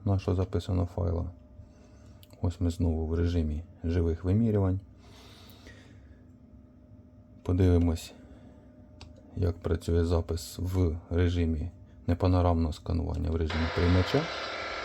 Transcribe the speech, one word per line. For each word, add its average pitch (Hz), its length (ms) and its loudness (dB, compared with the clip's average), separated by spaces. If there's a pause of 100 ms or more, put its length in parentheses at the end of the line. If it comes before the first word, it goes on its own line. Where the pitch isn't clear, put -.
нашого 98 320 0
записаного 92 480 -2
файла. 87 460 -4 (1120)
Ось 90 200 -2
ми 87 80 2
знову 80 380 -2
в 80 60 -2
режимі 82 500 0 (200)
живих 82 400 0
вимірювань. 98 560 2 (2750)
Подивимось, 87 720 2 (1200)
як 90 220 0
працює 85 480 0
запис 82 540 -2
в 90 360 0 (140)
режимі 85 600 0 (360)
непанорамного 87 680 2
сканування, 80 580 -4
в 82 40 -2
режимі 80 300 -2 (100)
приймача. 90 460 2 (640)